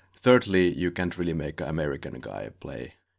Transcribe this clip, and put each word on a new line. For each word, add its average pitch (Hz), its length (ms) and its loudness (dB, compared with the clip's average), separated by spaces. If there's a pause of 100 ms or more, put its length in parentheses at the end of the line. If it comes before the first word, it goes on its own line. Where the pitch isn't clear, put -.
(140)
thirdly, 101 600 6
you 87 160 0
can't 90 260 -4
really 87 180 -2
make 76 260 -6
an 67 80 -4
American 71 520 -4
guy 50 300 -10 (100)
play 64 340 -10 (240)